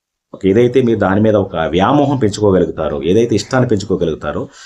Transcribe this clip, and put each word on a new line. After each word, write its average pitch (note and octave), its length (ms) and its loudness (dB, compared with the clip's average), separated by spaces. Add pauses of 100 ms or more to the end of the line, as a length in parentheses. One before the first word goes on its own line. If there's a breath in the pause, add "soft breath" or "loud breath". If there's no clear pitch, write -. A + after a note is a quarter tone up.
(340)
ఒక - 140 -4
ఏదైతే B2 340 4
మీరు A2+ 180 2
దాని G2 220 2
మీద G#2+ 140 2
ఒక F#2+ 200 -2
వ్యామోహం A2 600 0
పెంచుకోగలుగుతారో, F2+ 880 -2
ఏదైతే G#2+ 320 2
ఇష్టాన్ని B2+ 340 -2
పెంచుకోగలుగుతారో, E2+ 800 -4 (160 loud breath)